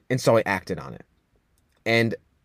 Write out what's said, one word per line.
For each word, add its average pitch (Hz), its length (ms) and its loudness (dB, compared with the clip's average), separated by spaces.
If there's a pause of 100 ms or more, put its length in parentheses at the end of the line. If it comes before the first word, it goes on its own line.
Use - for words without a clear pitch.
and 127 100 0
so 117 200 4
I 107 80 4
acted 95 320 -4
on 65 160 -14
it. - 100 -20 (800)
And 117 300 2 (300)